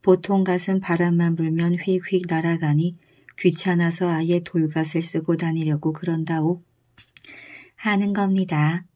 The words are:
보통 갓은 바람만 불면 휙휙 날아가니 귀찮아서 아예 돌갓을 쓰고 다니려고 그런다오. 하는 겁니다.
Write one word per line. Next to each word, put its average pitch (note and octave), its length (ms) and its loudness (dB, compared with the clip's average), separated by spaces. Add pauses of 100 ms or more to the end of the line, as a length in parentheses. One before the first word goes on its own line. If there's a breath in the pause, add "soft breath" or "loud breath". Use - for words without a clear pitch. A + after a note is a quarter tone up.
보통 F#3+ 420 4
갓은 F3+ 360 0
바람만 E3+ 560 2
불면 E3 380 0
휙휙 F3+ 540 -2
날아가니 E3 680 0 (420 loud breath)
귀찮아서 F3 680 0
아예 E3+ 320 0
돌갓을 D#3+ 640 -2
쓰고 E3 340 -2
다니려고 D#3+ 560 -2
그런다오. E3 680 -2 (1120 loud breath)
하는 G3+ 380 0
겁니다. F3+ 720 0 (120)